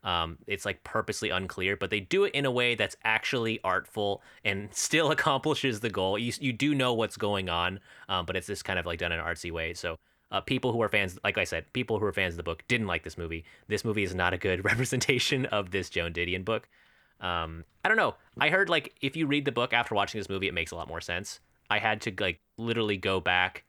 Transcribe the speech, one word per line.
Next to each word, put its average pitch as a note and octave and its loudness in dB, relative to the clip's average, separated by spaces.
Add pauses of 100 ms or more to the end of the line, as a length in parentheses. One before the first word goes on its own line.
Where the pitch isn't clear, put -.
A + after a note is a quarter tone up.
Um, E2+ 0 (100)
it's, G2+ -4
like, G2 -4
purposely - -2
unclear, F#2 0
but G2 -4
they G#2 0
do F#3 2
it - 0
in C#3 0
a C3+ 4
way B2 4
that's G#2+ 0
actually A2+ 0
artful G2 0 (240)
and G2 -2
<laughs> - -18
still D#3 2
accomplishes C#3 2
the A2+ -2
goal. F#2+ 0
You, A#2 -2
you C3+ 0
do C#3 2
know B2+ 2
what's A2+ 0
going G2+ 0
on, F2 0 (300)
um, F2+ 0
but F#2 -4
it's F#2 -4
just G2+ -8
kind F#2+ 0
of, E2+ -6
like, E2+ -4
done E2+ -2
in E2 -2
an D#2+ -6
artsy E2+ -6
way. E2 -4
So, E2 -6 (340)
uh, G2+ 0
people B2+ 0
who A#2 2
are G#2+ 2
fans, G2 2
like G2+ 0
I F#2+ 2
said, - -6
people A2+ -2
who G#2+ 0
are F#2+ 0
fans F#2 0
of E2 -8
the E2+ -8
book E2 -6
didn't A2+ 0
like E2+ -2
this E2 -10
movie. E2 -6 (240)
This G#2 -2
movie G#2+ 2
is F2+ 0
not F2+ 2
a F2+ -4
good F#2 0
<laughs> - -
representation B2+ 2
of G2+ -2
this F#2 -2
Joan E2+ -2
Didion F2 -2
book. A2 -2 (520)
Um, E2 -4 (200)
I F#3 4
don't A3 4
know. E3+ 2 (220)
I D3 4
heard, F#3 4
like, D#3+ 2
if C3+ -2
you D#3+ 2
read C#3+ 2
the C#3 0
book A#2+ 0
after A#2 2
watching G2+ 0
this G2+ -6
movie, F#2+ -2
it - -2
makes E2 -2
a F2 -8
lot E2 -8
more E2 -8
sense. F2 -6 (300)
I G#2 4
had A2 2
to, A2 -2
like, F#2 0 (180)
literally A2+ 0
go F#2+ 2
back F2+ 2